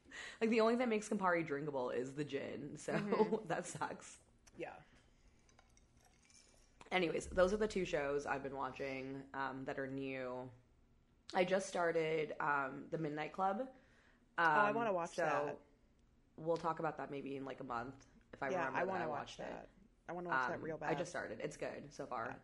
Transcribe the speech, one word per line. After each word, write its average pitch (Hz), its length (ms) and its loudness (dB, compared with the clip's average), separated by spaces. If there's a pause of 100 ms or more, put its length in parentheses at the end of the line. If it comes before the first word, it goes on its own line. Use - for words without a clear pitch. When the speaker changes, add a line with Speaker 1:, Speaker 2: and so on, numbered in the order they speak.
(420)
Speaker 1:
Like, 226 80 4
the 226 120 6
only 226 120 8
thing 240 60 4
that 254 100 2
makes 214 200 2
Campari 180 360 4
drinkable 139 460 -2
is 131 220 -2
the 147 100 -2
gin, 131 540 -6
so - 160 -6
Speaker 2:
Mm-hmm. 202 480 2
Speaker 1:
<laughs> - 80 -10
that 180 180 -2
sucks. - 500 -8 (400)
Speaker 2:
Yeah. 165 120 -8 (2250)
Speaker 1:
Anyways, 180 360 2
those 185 260 6
are 214 40 2
the 208 100 2
two 190 180 0
shows 143 400 0
I've 139 160 0
been 135 140 -6
watching, 135 640 -4 (120)
um, 135 320 -4
that 135 120 -4
are 135 100 -2
new. 131 640 -4 (840)
I 190 80 6
just 185 240 2
started, 160 720 2
um, 139 520 0
The 165 60 0
Midnight 151 360 -2
Club. 196 340 2 (680)
Speaker 2:
Oh, 170 60 6
I 160 260 8
Speaker 1:
Um, 214 60 2
Speaker 2:
wanna 226 180 2
watch 170 220 0
Speaker 1:
so 175 80 2
Speaker 2:
that. 147 340 2 (800)
Speaker 1:
we'll 160 200 0
talk 160 220 -2
about 156 180 0
that 139 140 -6
maybe 139 240 -6
in, 135 100 -6
like, 131 140 -8
a 135 60 -8
month 123 420 -6 (260)
if - 80 -10
I 135 80 0
Speaker 2:
Yeah, - 100 2
Speaker 1:
remember 131 180 0
Speaker 2:
I 160 40 4
Speaker 1:
that 185 60 2
Speaker 2:
wanna 185 160 0
Speaker 1:
I 160 40 -2
Speaker 2:
watch 147 120 -2
Speaker 1:
watched - 220 -10
it. 123 80 -6
Speaker 2:
that. 113 200 -10 (380)
I 165 60 -6
wanna 175 160 -6
watch 131 180 2
that 131 80 -2
Speaker 1:
Um, - 80 -6
Speaker 2:
real 151 140 -4
Speaker 1:
I - 20 -8
Speaker 2:
bad. 156 180 0
Speaker 1:
just - 140 -2
started. 101 320 -4
It's 151 140 -6
good 143 360 -8
so 143 120 -8
far. 120 240 -4
Speaker 2:
Yeah. - 140 -8